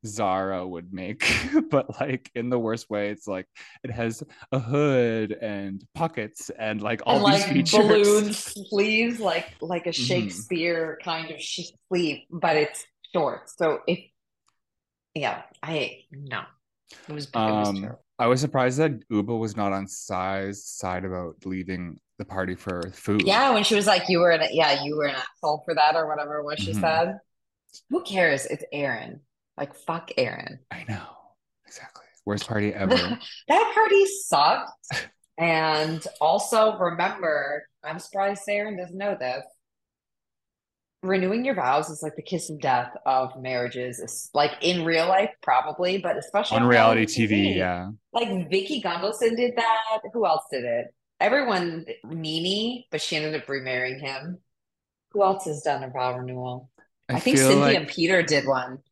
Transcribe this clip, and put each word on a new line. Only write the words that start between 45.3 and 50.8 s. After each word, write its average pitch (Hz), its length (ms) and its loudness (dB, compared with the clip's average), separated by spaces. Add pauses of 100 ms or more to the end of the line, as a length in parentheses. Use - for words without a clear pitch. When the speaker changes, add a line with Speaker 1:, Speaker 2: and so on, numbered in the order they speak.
Speaker 2:
probably, 180 540 2
but 175 200 -2
especially - 380 -2
Speaker 1:
On 117 80 4
Speaker 2:
on 123 60 6
Speaker 1:
reality 113 320 8
Speaker 2:
reality 107 120 0
Speaker 1:
T 113 120 2
V, 104 100 2
Speaker 2:
T 98 180 4
V. 92 60 0
Speaker 1:
yeah. 90 300 -2 (240)
Speaker 2:
Like, 190 360 -2
Vicky 196 320 -2
Gunvalson 202 540 0
did 247 220 0
that. 220 420 2 (140)
Who 226 120 0
else 160 240 2
did 131 140 -4
it? 120 220 -2 (340)